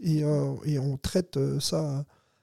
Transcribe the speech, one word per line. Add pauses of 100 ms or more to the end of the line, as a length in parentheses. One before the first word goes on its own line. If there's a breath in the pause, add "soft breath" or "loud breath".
et,
euh, (100)
et
on
traite,
euh,
ça (380)